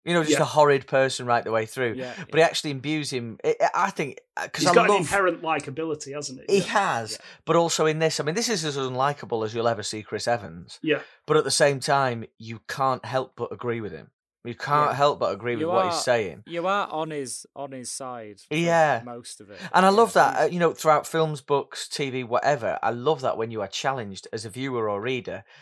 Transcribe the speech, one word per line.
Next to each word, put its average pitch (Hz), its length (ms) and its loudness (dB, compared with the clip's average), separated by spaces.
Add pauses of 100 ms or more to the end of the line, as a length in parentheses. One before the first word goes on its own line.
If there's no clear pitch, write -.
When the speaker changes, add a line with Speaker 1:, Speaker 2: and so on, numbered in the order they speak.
Speaker 1:
You 170 80 0
know, 170 80 4
just 151 160 2
Speaker 2:
Yeah. 160 40 2
Speaker 1:
a 143 40 4
horrid 143 400 4
person 135 400 0
right 120 180 2
the 107 60 -4
way 110 160 0
through. 123 280 -2
Speaker 3:
Yeah, 127 220 -10
Speaker 1:
But 151 220 -4
Speaker 3:
yeah. 160 60 6
Speaker 1:
he 165 40 4
actually - 220 -4
imbues 143 400 -4
him. 117 340 -6
It, 156 120 2 (180)
I 185 160 2
think, 147 300 -8 (160)
uh, 180 120 -6
'cause - 140 -4
Speaker 2:
He's 180 80 6
Speaker 1:
I 175 40 6
Speaker 2:
got 220 140 8
Speaker 1:
love 202 100 6
Speaker 2:
an 175 40 2
inherent 175 400 0
likability, 151 720 -4
hasn't 143 340 -10
he? 196 80 4
Speaker 1:
He 196 60 6
Speaker 2:
Yeah. - 60 -6
Speaker 1:
has. 143 440 0
Speaker 2:
Yeah. - 60 -10 (260)
Speaker 1:
But 160 120 2
also 165 300 2
in 156 120 0
this, 160 220 0
I - 20 -4
mean, 147 140 -4
this 233 120 0
is 190 160 -2
as 147 120 -4
unlikable 127 680 -2
as 107 100 -6
you'll 113 140 0
ever 107 140 4
see 107 200 -6
Chris 104 260 -6
Evans. 92 540 -4
Speaker 2:
Yeah. 151 180 2 (260)
Speaker 1:
But 151 100 4
at 151 80 4
the 131 60 -4
same 143 300 2
time, 131 440 0 (140)
you 113 300 -12
can't 135 360 -2
help 127 320 -4
but 120 160 -6
agree 117 280 -6
with 101 120 -10
him. 71 200 -16 (320)
You 117 100 -8
can't 147 380 2
Speaker 3:
Yeah. 123 40 -2
Speaker 1:
help 143 220 2
but 101 160 0
agree 117 200 -4
Speaker 3:
You 156 120 -2
Speaker 1:
with 175 80 -2
what 190 120 4
he's 175 80 -2
Speaker 3:
are, 156 80 -2
Speaker 1:
saying. 113 440 0
Speaker 3:
you 170 220 -4
are 196 200 0
on 160 220 -6
his, 143 360 -10 (100)
on 139 160 -12
his 127 180 -12
side 120 520 -12
for - 120 -8
Speaker 1:
Yeah. 160 500 4
Speaker 3:
most - 360 -16
of 98 100 -20
it. 98 100 -16 (140)
Speaker 1:
And 185 100 8
I 190 40 8
Speaker 3:
Yeah, 196 80 6
Speaker 1:
love 226 160 6
that, 160 240 6
Speaker 3:
he's 147 80 2
Speaker 1:
uh, 156 80 2
you 175 80 -2
know, 165 120 4
throughout 151 320 4
films, 156 360 -2
books, - 480 -2
T 139 220 -4
V, 127 120 -4
whatever, 117 580 0
I 110 100 0
love 131 320 -2
that 123 140 0
when 113 140 -4
you 110 100 -6
are 98 60 -4
challenged 110 680 -6
as 107 120 -8
a 113 60 -10
viewer 123 380 -4
or 101 120 -2
reader 107 420 -6 (200)